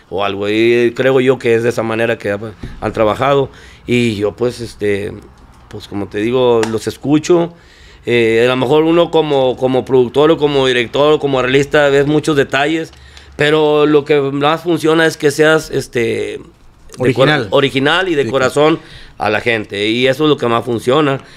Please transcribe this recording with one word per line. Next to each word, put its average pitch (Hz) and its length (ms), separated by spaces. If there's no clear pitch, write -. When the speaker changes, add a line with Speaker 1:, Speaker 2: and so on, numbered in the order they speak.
Speaker 1:
o 95 160
algo, 101 240
y 117 480
creo 131 240
yo 127 180
que 117 160
es 113 80
de 117 60
esa 117 140
manera 113 360
que 104 120
ha, 101 80
han 107 120
trabajado, 123 580
y 120 300
yo, 101 180
pues, 120 260
este, 101 520
pues, - 200
como 98 200
te 104 100
digo, 120 520
los 110 160
escucho, 156 680
eh, 113 380
a 123 40
lo 127 80
mejor 135 280
uno 170 260
como, 139 460
como 131 300
productor 135 440
o 160 60
como 143 300
director 131 480
o 147 40
como 139 200
arreglista 139 500
ves 139 180
muchos 151 300
detalles, 147 560
pero 151 500
lo 147 180
que 147 160
más 143 420
funciona 160 440
es 156 100
que 147 140
seas, 156 400
este, 110 680
de 120 160
cora-, 139 240
Speaker 2:
Original. 113 120
Speaker 1:
original 139 600
y 165 40
de 139 100
Speaker 2:
Sí, 113 60
Speaker 1:
corazón 139 480
a 101 120
la 107 100
gente, 107 480
y 120 180
eso 131 180
es 156 60
lo 139 60
que 131 120
más 117 160
funciona. 127 560